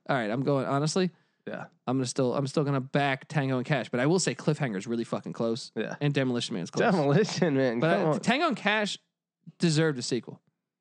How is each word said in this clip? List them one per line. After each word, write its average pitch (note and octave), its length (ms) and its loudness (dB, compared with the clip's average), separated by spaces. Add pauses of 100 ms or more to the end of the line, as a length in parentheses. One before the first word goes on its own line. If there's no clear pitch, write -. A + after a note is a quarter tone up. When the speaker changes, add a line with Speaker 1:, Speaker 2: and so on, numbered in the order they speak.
Speaker 1:
All D#3 80 2
right, A2 140 -2
I'm C3 140 -2
going, C#3 220 0
honestly, D#3 440 0 (360)
Speaker 2:
Yeah. - 180 -10 (240)
Speaker 1:
I'm B2+ 80 0
gonna C3 100 -2
still, B2 280 0
I'm C#3 120 0
still D3+ 160 -2
gonna C#3 180 0
back C3+ 460 -2
Tango C3+ 300 0
and A#2+ 100 -4
Cash, C3 220 -2
but A#2+ 100 -2
I B2+ 80 2
will F3 140 4
say B2 160 -2
Cliffhanger C#3+ 400 -2
is F#2+ 100 -6
really A#2 160 -2
fucking G#2+ 300 -6
close. A2+ 420 -4
Speaker 2:
Yeah. A2 260 -4
Speaker 1:
And C#3+ 140 0
Demolition B2 400 -2
Man F2 80 -4
is - 80 -8
close. G#3 220 2
Speaker 2:
Demolition D3+ 640 2
Man, B2 240 2
Speaker 1:
But, E3 180 4
Speaker 2:
come F3+ 80 0
Speaker 1:
uh, D#3 60 4
Speaker 2:
on. B2+ 80 0
Speaker 1:
Tango C#4+ 260 2
and B3+ 100 0
Cash G#3 420 -2 (600)
deserved D#3+ 400 2
a A#2+ 40 -6
sequel. - 380 -6 (400)